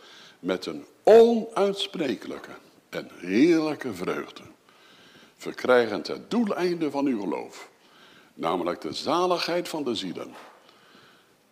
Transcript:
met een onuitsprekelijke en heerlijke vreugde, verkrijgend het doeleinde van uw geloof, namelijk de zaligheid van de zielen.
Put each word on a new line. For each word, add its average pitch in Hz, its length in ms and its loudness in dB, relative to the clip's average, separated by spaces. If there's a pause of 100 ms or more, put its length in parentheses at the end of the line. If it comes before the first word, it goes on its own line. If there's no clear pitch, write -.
(380)
met 90 280 -4
een 80 180 -8 (180)
onuitsprekelijke 196 1500 4 (320)
en 71 260 -10
heerlijke 139 800 2
vreugde, 85 480 -6 (960)
verkrijgend 110 680 2
het - 240 -8
doeleinde 165 600 -2
van 139 160 -2
uw 120 140 0
geloof, 67 480 -8 (680)
namelijk 85 460 -2
de 78 120 -6
zaligheid 170 760 0
van 151 160 -6
de 123 100 -2
zielen. - 400 -8 (1160)